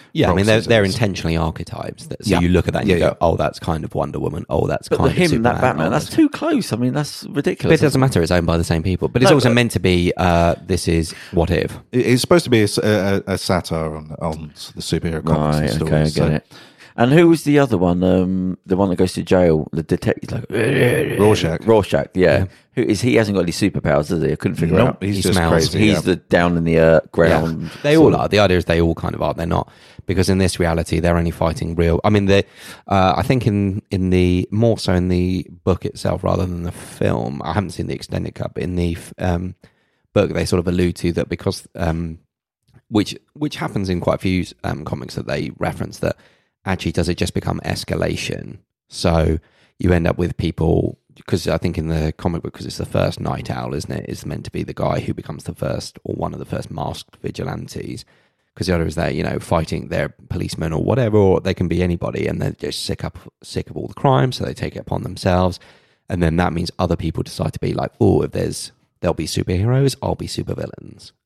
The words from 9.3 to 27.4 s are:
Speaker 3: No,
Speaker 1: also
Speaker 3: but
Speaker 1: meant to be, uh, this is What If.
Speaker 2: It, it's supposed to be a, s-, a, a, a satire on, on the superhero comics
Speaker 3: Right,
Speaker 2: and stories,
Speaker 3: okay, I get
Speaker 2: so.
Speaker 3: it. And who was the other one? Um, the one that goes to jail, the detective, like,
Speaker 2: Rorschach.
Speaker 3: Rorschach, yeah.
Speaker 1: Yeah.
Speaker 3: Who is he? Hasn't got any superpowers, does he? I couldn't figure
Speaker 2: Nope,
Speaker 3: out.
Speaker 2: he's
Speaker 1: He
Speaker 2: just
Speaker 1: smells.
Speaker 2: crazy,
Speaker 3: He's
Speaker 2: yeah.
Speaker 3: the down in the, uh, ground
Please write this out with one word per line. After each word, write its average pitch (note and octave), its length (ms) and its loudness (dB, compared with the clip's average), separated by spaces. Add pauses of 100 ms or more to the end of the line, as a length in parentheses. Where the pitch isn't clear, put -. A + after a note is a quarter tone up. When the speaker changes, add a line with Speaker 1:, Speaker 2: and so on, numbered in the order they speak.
Speaker 3:
No, D#3 60 6
Speaker 1:
also B2+ 140 4
Speaker 3:
but A#2 40 4
Speaker 1:
meant A#2+ 180 2
to F#2 80 -2
be, F2 360 4
uh, E2+ 380 4 (120)
this F2+ 220 -2
is E2 240 0 (200)
What E2 180 2
If. - 280 -2 (140)
Speaker 2:
It, B2 140 2
it's B2 160 4
supposed F3 220 4
to - 60 -6
be A#2 100 6
a, G#2 40 4
s-, - 140 -2
a, G2 480 2
a, G2 80 -2
a F2+ 40 0
satire D#2+ 560 -2
on, D#2 260 -12
on D#2+ 320 -6 (220)
the E2 80 -12
superhero D#2+ 420 -4
comics D2+ 340 2
Speaker 3:
Right, D2+ 120 0
Speaker 2:
and - 40 -
stories, D#2 180 -2
Speaker 3:
okay, D2+ 80 4
I D#2 40 4
get D#2 100 0
Speaker 2:
so. D2 120 2
Speaker 3:
it. D2+ 200 0 (500)
And B2 160 4
who E3+ 160 8
was E3 160 4
the C#3+ 140 4
other B2 200 2
one? F2+ 240 2
Um, F#2 640 2
the F#2 100 0
one F#2+ 140 2
that F2 60 -2
goes F#2 180 2
to F#2 80 -4
jail, E2+ 500 4
the E2 100 -2
detective, - 500 -2
like, A#2+ 840 0
Speaker 2:
Rorschach. F2 480 2
Speaker 3:
Rorschach, G2+ 480 2
yeah. E2 260 4
Speaker 1:
Yeah. F#2+ 40 0 (300)
Speaker 3:
Who C3 80 0
is G#2 180 0
he? A#2+ 140 2
Hasn't G#2+ 220 2
got F2+ 60 4
any F2 100 0
superpowers, D2+ 560 0
does E2 140 -2
he? D2 100 2
I D#2 40 -4
couldn't - 200 -4
figure E2 200 0
Speaker 2:
Nope, A#2 120 6
Speaker 3:
out. - 140 -6
Speaker 2:
he's G2+ 140 -2
Speaker 1:
He F#2+ 60 -2
Speaker 2:
just F#2+ 120 2
Speaker 1:
smells. E2 160 2 (200)
Speaker 2:
crazy, F2 80 -2
Speaker 3:
He's G#2+ 160 4
Speaker 2:
yeah. F2 60 0
Speaker 3:
the F#2 160 0
down F2 420 2
in E2 60 0
the, E2 140 2
uh, D#2+ 220 6 (120)
ground D#2+ 500 2